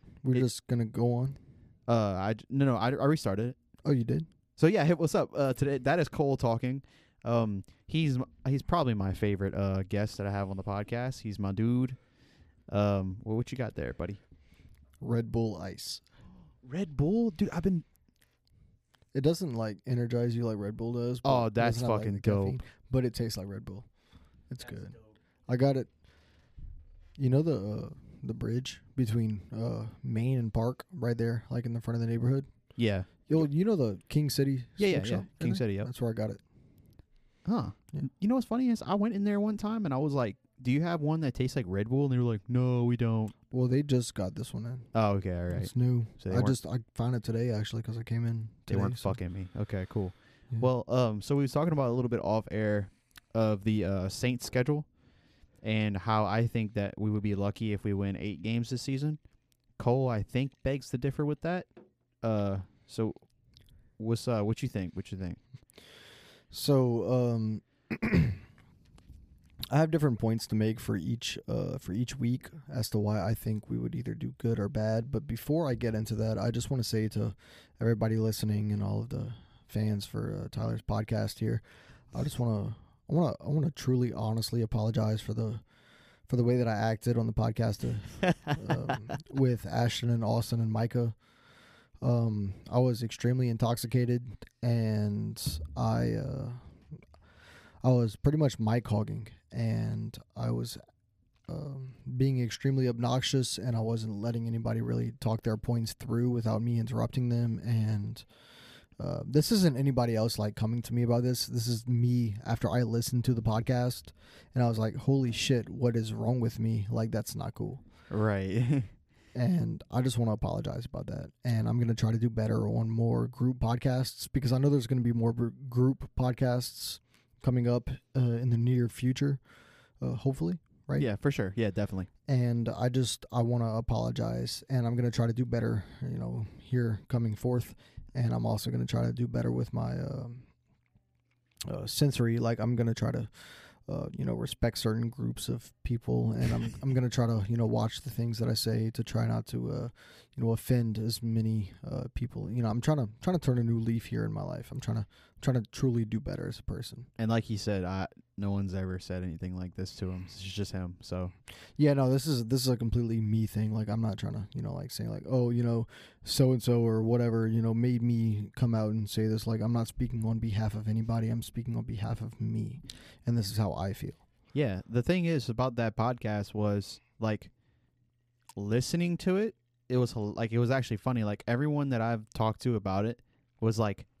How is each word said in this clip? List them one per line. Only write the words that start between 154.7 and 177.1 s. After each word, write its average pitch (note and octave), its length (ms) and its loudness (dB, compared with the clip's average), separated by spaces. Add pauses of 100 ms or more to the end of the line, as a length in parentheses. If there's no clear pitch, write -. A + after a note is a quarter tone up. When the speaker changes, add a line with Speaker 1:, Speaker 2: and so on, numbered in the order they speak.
Speaker 1:
I'm B2 80 -8
trying A2+ 180 -2
to, G#2 80 -2 (360)
trying B2 200 2
to - 100 -8
truly A#2 340 2
do G#2+ 160 -2
better - 260 -6
as - 120 -10
a - 40 -20
person. - 420 -10 (140)
Speaker 2:
And A2+ 100 0
like A#2 140 4
he G#2+ 140 -4
said, G2 260 0
I, F#2+ 240 -4 (300)
no G2+ 140 -2
one's G2 220 -2
ever F#2 240 -2
said F#2 260 -6
anything F2+ 340 -6
like F2+ 180 -8
this F#2 220 -8
to F#2 120 -4
him. F#2 160 -8
It's F2 160 -16
just F#2+ 300 -6
him. F2+ 300 -6
So F2+ 300 -6 (440)
Speaker 1:
Yeah, C#3+ 180 6
no, C3+ 160 4
this C3+ 160 2
is, B2 200 0
this B2 160 2
is C3 80 0
a B2 80 2
completely A2+ 420 0
me A2 260 2
thing. G#2+ 300 -2
Like, G#2+ 140 -2
I'm A2 120 0
not G#2+ 160 -2
trying - 180 -6
to, G2+ 180 -6
you - 100 -6
know, - 100 -6
like, - 160 -8
say, - 160 -8
like, - 240 -6
"Oh, B2 220 2
you A#2+ 100 0
know, A#2 240 0 (380)
so C3 300 4
and A#2+ 100 0
so A#2+ 180 4
or A2 220 2
whatever, A2+ 420 2
you A2+ 160 2
know, A2+ 140 2
made A#2+ 260 2
me A2+ 440 2 (100)
come A#2 180 2
out G#2+ 180 2
and G#2+ 160 0
say A2 200 0
this." A2 180 0
Like, A2+ 160 0
I'm A#2 120 2
not A#2+ 160 0
speaking A#2 360 -2
on A2+ 140 0
behalf G#2+ 360 0
of G#2+ 120 -6
anybody. A2+ 420 0
I'm A#2 140 -2
speaking A#2 320 -6
on A#2 80 -2
behalf A2+ 380 -4
of A2 200 -10
me, A2 380 -4 (480)
and A#2+ 100 2
this G#2 140 0
is G#2+ 60 -6
how G2+ 160 2
I F#2+ 200 -2
feel. - 220 -8 (380)
Speaker 2:
Yeah, A2 360 0
the A#2 140 2
thing F3 220 4
is D#3+ 240 0
about B2 260 0
that A2+ 200 0
podcast A2+ 600 -2
was, G#2 460 0 (180)